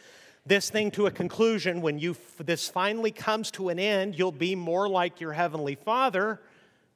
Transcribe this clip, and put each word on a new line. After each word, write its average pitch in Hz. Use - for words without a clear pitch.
this 190
thing 214
to 202
a 185
conclusion, 185
when 151
you 170
f-, -
this 165
finally 214
comes 220
to 190
an 170
end, 196
you'll 185
be 165
more 180
like 180
your 160
heavenly 151
Father. 214